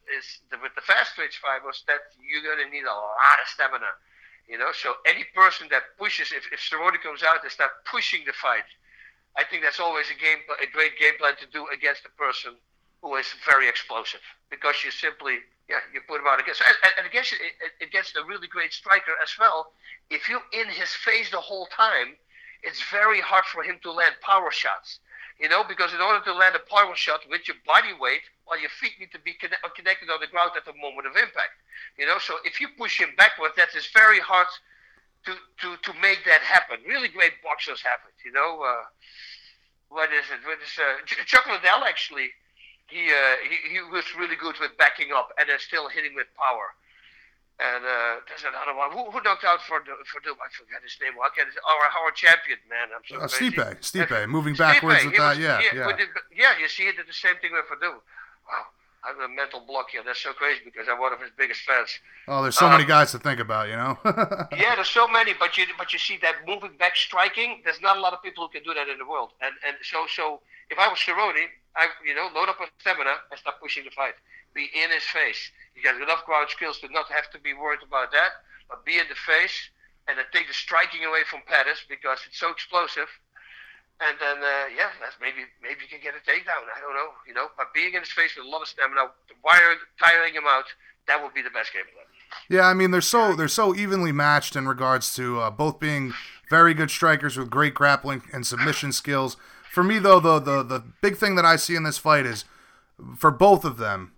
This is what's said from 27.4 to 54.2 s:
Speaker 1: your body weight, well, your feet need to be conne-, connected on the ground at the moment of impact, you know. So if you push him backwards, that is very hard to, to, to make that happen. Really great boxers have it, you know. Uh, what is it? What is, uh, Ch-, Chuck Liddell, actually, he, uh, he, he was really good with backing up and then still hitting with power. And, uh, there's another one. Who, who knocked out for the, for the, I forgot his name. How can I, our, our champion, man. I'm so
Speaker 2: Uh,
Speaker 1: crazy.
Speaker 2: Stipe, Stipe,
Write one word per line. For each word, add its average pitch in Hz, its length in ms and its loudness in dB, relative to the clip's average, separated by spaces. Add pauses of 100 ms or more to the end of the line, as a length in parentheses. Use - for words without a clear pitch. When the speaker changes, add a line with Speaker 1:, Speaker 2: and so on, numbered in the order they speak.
Speaker 1:
your 160 120 -8 (100)
body 202 320 4
weight, 135 220 0 (260)
well, 165 100 -4
your 151 120 -6
feet - 320 -8
need 185 100 -18
to 170 80 -18
be 170 140 -10
conne-, 175 260 -8 (160)
connected 185 340 -2
on 156 120 -2
the 156 60 -6
ground 175 280 0
at 156 80 -8
the 156 160 -16
moment 135 260 -10
of 139 120 -6
impact, 190 420 -2 (400)
you 143 80 -4
know. 180 120 2
So 165 160 -6 (100)
if - 160 -8
you 285 160 -6
push 214 240 -2
him 165 160 0
backwards, 175 400 4
that 170 180 4
is 151 180 -8
very 220 260 8
hard 180 280 4 (800)
to, 185 80 -8 (280)
to, 180 220 -8
to 160 160 -8
make 190 260 2
that 160 160 8
happen. 170 360 2 (100)
Really 254 220 -2
great 175 240 2 (100)
boxers 147 380 -6
have 123 260 -2
it, - 160 -20
you 123 80 -18
know. 151 320 -2
Uh, 120 220 -2 (1040)
what 156 240 -2
is 147 180 0
it? 123 160 -8
What 156 160 -4
is, 147 160 -14
uh, 143 260 -2
Ch-, - 220 -6
Chuck 254 200 6
Liddell, 196 360 2
actually, 143 460 -4 (580)
he, 170 220 -4
uh, 139 340 4
he, 156 320 -6
he 185 60 -6 (100)
was 175 140 -4 (120)
really 170 200 -4
good 165 240 -8
with 147 160 -6
backing 143 340 2
up 127 280 -2
and 147 100 0
then 139 100 0
still 151 300 -6
hitting 151 260 -6
with 131 120 -6 (100)
power. 120 340 -2 (840)
And, 123 280 -4
uh, 117 300 -2 (120)
there's - 160 -16
another 135 340 -6
one. 143 140 -4
Who, 240 180 -10
who 240 140 -8
knocked 202 220 0
out 175 180 2
for 160 160 -4
the, 139 160 -12 (160)
for 147 100 -12
the, 156 140 -8
I 131 160 -14
forgot 127 320 -16
his 123 180 -16
name. 131 140 -4
How 127 160 0
can 143 160 -2
I, 156 240 -2
our, 156 320 2
our 156 80 0
champion, 165 480 2 (100)
man. 117 220 -6
I'm 117 160 -14
so 131 80 -12
Speaker 2:
Uh, 135 160 -6
Speaker 1:
crazy. 175 240 0
Speaker 2:
Stipe, - 240 -4
Stipe, 131 480 -2